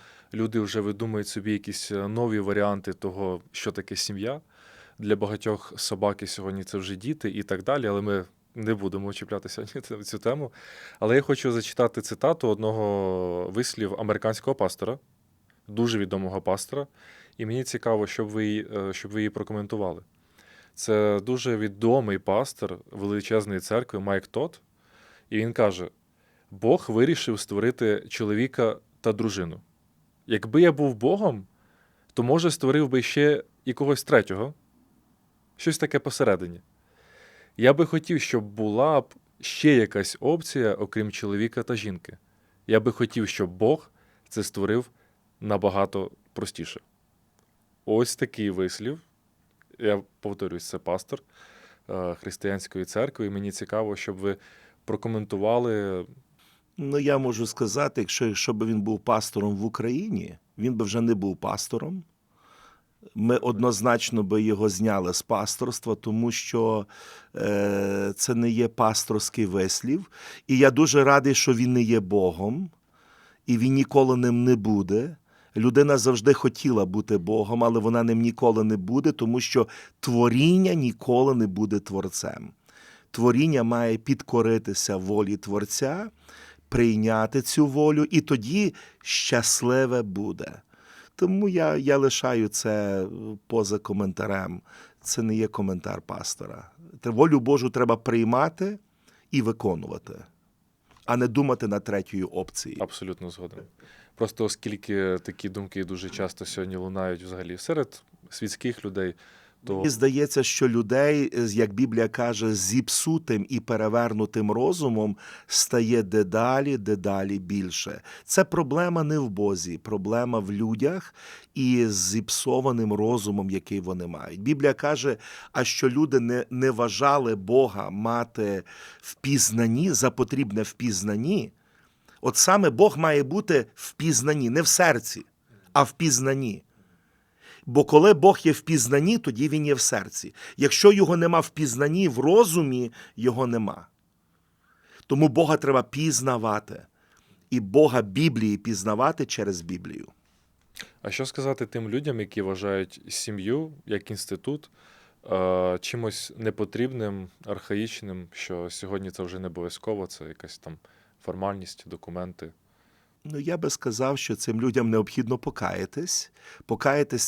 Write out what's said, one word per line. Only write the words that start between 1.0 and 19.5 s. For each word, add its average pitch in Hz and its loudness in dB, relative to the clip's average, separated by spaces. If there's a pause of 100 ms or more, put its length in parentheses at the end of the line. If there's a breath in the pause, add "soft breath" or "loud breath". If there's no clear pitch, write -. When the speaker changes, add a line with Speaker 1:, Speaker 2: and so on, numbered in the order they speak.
Speaker 1:
собі 107 -6
якісь, 101 -6
е, 101 -4
нові 110 -2
варіанти 101 -2
того, 92 -6 (120)
що - -6
таке 95 -10
сім'я. 107 -6 (580 soft breath)
Для 104 0
багатьох 104 -4
собаки 101 -4
сьогодні 95 -8
це 101 -8
вже 95 -8
діти 117 -8
і 101 -6
так 95 -6
далі, 127 -2
але 101 0
ми 101 -2 (300)
не 113 -2
будемо 98 -4
чіпляти 98 -10
сьогодні 110 -12
<laughs> - -12
цю, 107 -12
цю 107 -10
тему. 135 -4 (480 loud breath)
Але 110 4
я 139 6
хочу 135 -2
зачитати 117 -2
цитату 135 -2
одного 98 -2
вислів 110 -4
американського 110 -2
пастора, 104 -4 (680)
дуже 113 0
відомого 95 -4
пастора, 135 -4 (520 soft breath)
і 113 -8
мені 123 -4
цікаво, 113 -2
щоб 107 -6
ви 107 -2
її, 107 -2
е, 98 -4
щоб 98 -12
ви 107 -4
її 107 0
прокоментували. 104 -6 (720 soft breath)